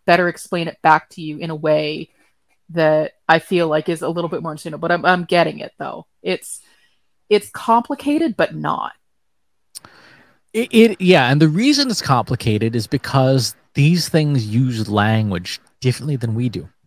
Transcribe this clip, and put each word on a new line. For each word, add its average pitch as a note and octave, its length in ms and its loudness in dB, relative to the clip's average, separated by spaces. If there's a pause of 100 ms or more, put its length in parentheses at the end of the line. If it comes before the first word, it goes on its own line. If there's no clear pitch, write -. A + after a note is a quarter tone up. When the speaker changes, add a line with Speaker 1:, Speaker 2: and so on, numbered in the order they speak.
Speaker 1:
better F3 240 4
explain E3+ 400 -6
it - 140 -14
back D#3 280 4
to F3 120 -16
you D3+ 160 -10
in E3 120 -8
a D#3+ 40 -8
way D3+ 560 -2 (600)
that D#3 420 0 (160)
I E3 100 6
feel E3+ 300 -2
like D3+ 200 -2
is E3 140 -4
a C3+ 60 -4
little E3+ 200 -4
bit D#3 140 -8
more E3 100 -8
understandable. D#3 360 -10
But E3+ 40 2
I'm, F3 140 -2
I'm F3+ 180 2
getting E3 360 0
it, - 180 -14
though. - 280 -12 (160)
It's, - 380 -8 (720)
it's G#3 200 2
complicated, C#4 840 0
but D#3+ 180 -2
not. D3+ 380 -6 (1600)
Speaker 2:
It, A3+ 200 -2
it, A3+ 280 6
yeah, F3 300 4
and C#3+ 100 4
the D#3+ 80 6
reason C4 420 2
it's - 120 -4
complicated A2+ 720 0
is A2 100 -4
because C3+ 680 0 (200)
these D#3+ 360 2
things D3 360 0
use A2+ 420 -2
language G#2 720 0 (200)
differently C3 360 -4
than A2+ 180 -4
we B2 160 -2
do. - 180 -10 (180)